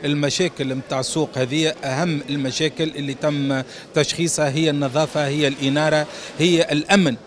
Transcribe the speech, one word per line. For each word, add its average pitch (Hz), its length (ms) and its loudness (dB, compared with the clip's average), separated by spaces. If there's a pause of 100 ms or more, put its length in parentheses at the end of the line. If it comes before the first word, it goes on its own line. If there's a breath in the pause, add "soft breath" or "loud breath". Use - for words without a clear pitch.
المشاكل 147 680 0
متاع 131 240 -4
السوق 135 380 -2
هذه. 151 460 0
أهم 143 460 -2
المشاكل 143 540 -2
اللي 147 300 -4
تم 139 500 -2 (300 loud breath)
تشخيصها 151 560 0
هي 156 200 2
النظافة، 143 580 0
هي 143 200 2
الإنارة، 147 600 2 (320 loud breath)
هي 165 320 4
الأمن 151 440 4 (120)